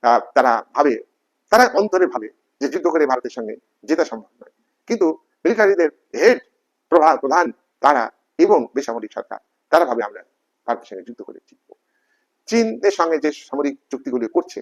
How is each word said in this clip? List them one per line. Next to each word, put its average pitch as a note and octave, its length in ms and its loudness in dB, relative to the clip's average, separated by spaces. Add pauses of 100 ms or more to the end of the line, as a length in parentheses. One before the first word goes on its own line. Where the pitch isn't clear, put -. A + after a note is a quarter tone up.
আহ, A#2+ 180 4 (160)
তারা B2 380 2
ভাবে, C3 300 0 (460)
তারা A#3+ 240 4
অন্তরে F#3 340 0
ভাবে A2 220 -8 (320)
যে C#3 80 -4
যুদ্ধ D#3 180 -4
করে D#3+ 180 0
ভারতের B2+ 240 -2
সঙ্গে A2+ 260 -10 (300)
জেতা D#3+ 200 0
সম্ভব A2 240 -16 (120)
নয়, - 100 -20 (360)
কিন্তু F#3 300 -2 (280)
মিলিটারিদের G3 440 2 (260)
হেড G3 240 4 (500)
প্রভা-, D#3 280 4
প্রধান D3+ 340 0 (280)
তারা C3 320 2 (260)
এবং E3 380 4
বেসামরিক A#2 380 -8
সরকার, G#2 260 -12 (300)
তারা E3 160 4
ভাবে A#2 180 -4
আমরা G#2 200 -10 (440)
ভারতের A#2 180 -6
সঙ্গে F#2+ 180 -16
যুদ্ধ A#2 180 -20
করে - 260 -18
জিতবো। - 280 -20 (680)
চীনের A3 460 0
সঙ্গে E3 280 0
যে D3 120 -2
সামরিক C#3+ 480 -6 (100)
চুক্তিগুলি B2+ 380 -6
করছে - 340 -6